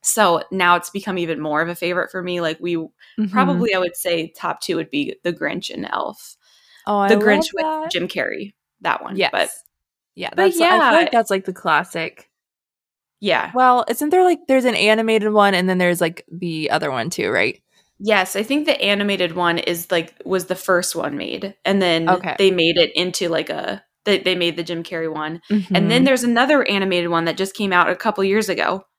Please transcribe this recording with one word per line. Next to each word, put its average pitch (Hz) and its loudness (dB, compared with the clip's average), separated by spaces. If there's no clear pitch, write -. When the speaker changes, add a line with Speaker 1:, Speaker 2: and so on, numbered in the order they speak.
Speaker 1:
So 180 2
now 180 4
it's 170 -6
become 196 -6
even 165 -4
more 151 -2
of 170 -2
a 175 -8
favorite 175 -4
for 185 -8
me. 180 -4
Like, 160 -4
we 175 -4
Speaker 2:
Mm-hmm. 165 -6
Speaker 1:
probably, 240 2
I - 0
would 180 -2
say, 170 -4
top - -8
two - -4
would 156 -4
be - -6
The 175 -2
Grinch 156 -8
and - -10
Elf. - -8
Speaker 2:
Oh, 208 -2
I 196 0
Speaker 1:
The 214 6
Grinch 208 4
Speaker 2:
love - 0
Speaker 1:
with 349 -2
Speaker 2:
that. 311 -4
Speaker 1:
Jim 180 -4
Carrey, - -6
that 175 -2
one. - -12
Speaker 2:
Yes. 190 0
Speaker 1:
But, - -2
Speaker 2:
Yeah, - -8
Speaker 1:
but - -6
Speaker 2:
that's, 359 4
I - -
feel 330 4
Speaker 1:
yeah. 339 4
Speaker 2:
like 330 4
that's, 226 2
like, 196 -2
the 190 -6
classic. 165 -4
Speaker 1:
Yeah. 170 0
Speaker 2:
Well, 247 4
isn't 294 -2
there, 370 6
like, 349 2
there's 262 4
an 247 2
animated 214 2
one, 202 6
and 185 2
then 185 2
there's, 175 2
like, 170 -2
the 165 -6
other 151 -2
one 123 -4
too, 104 -2
right? 110 -2
Speaker 1:
Yes, 202 0
I 202 -2
think 277 -2
the 311 0
animated 196 0
one 170 0
is, 170 -6
like, 170 -2
was 180 -2
the 185 -4
first 180 0
one 147 -6
made, - -8
and 196 2
then 165 2
Speaker 2:
Okay. 180 0
Speaker 1:
they 196 6
made 170 2
it 165 2
into, 175 -2
like, 160 -2
a, 190 -6
they, 202 2
they 185 0
made 170 -2
the 170 -6
Jim 170 -8
Carrey 165 -6
one. 156 -8
And 185 2
then - -
Speaker 2:
Mm-hmm. 254 4
Speaker 1:
there's 262 4
another 254 4
animated 190 0
one 165 0
that 165 -2
just 190 -4
came 202 -2
out 175 4
a 180 0
couple 208 -2
years 196 0
ago. 185 -2